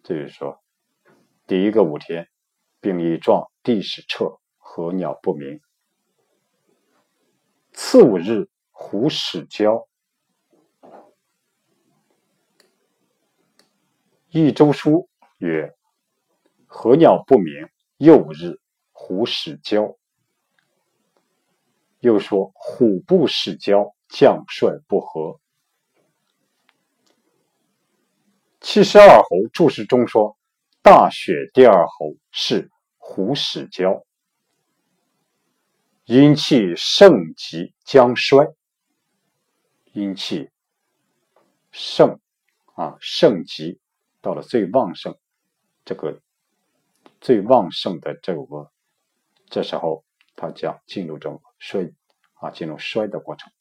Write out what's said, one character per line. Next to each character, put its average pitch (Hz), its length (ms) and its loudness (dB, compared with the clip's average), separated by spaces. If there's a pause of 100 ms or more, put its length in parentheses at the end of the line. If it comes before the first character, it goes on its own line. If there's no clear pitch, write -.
这 95 100 -12
就 76 80 -8
是 69 80 -16
说， - 320 -16 (840)
第 95 160 -2
一 104 80 -2
个 107 120 2
五 76 140 -4
天， 85 320 -14 (500)
冰 90 220 -6
翼 85 160 -4
状， 98 320 -2 (140)
地 113 180 -4
始 - 260 -16
彻， - 300 -8 (220)
禾 85 320 -12
鸟 87 320 -8
不 92 100 -4
鸣。 73 260 -14 (2000)
次 - 320 4
五 101 160 2
日， 101 280 -6 (220)
胡 113 400 -6
始 90 380 -10
交。 107 400 -2 (4000)
《益 156 220 0
州 147 200 2
书》 156 380 -2 (300)
曰 80 360 -8 (920)
：“禾 - 280 2
鸟 107 280 4
不 131 140 4
鸣， 78 320 -6 (280)
又 143 200 8
五 80 160 -2
日， 78 260 -14 (320)
胡 98 360 -8
始 - 300 -10
交。” 107 380 -4 (2000)
又 113 180 2
说 98 360 -4
：“虎 104 440 -2
步 165 280 0
始 - 280 -8
交， 101 400 -2 (140)
将 95 380 2
帅 82 400 -4
不 98 120 -2
和。” 80 400 -12 (3250)
七 - 240 0
十 - 140 4
二 170 240 12
候 - 60 0 (240)
注 156 180 0
释 110 160 -8
中 120 220 0
说 107 280 0 (460)
：“大 143 300 6
雪 - 420 -8
第 131 140 8
二 90 180 6
候 78 300 -12 (160)
是 - 400 -6 (260)
胡 104 380 -8
始 - 320 -10
交， 92 360 -4 (2000)
阴 143 300 4
气 104 400 -2
盛 107 600 4
极 - 480 -14
将 123 320 2
衰。” 139 320 2 (1500)
阴 101 220 -8
气 - 340 -10 (1200)
盛， - 480 -2 (540)
啊， 80 260 -12
盛 107 440 -2
极， - 360 -16 (420)
到 90 120 -8
了 76 80 -10
最 107 300 -4
旺 107 240 -4
盛， - 240 -16 (640)
这 95 100 -14
个 - 280 -12 (1000)
最 110 220 0
旺 107 280 0
盛 87 300 -10
的 73 160 -12
这 - 180 -10
个， 73 380 -14 (800)
这 98 120 -8
时 - 140 -10
候 80 300 -8 (300)
它 85 160 -14
将 - 360 -12
进 95 180 -12
入 78 120 -14
这 76 120 -14
种 76 140 -18 (160)
衰， 90 340 -10 (420)
啊， 78 140 -16
进 80 200 -14
入 73 80 -14
衰 107 300 -8
的 82 120 -12
过 76 160 -16
程。 - 260 -20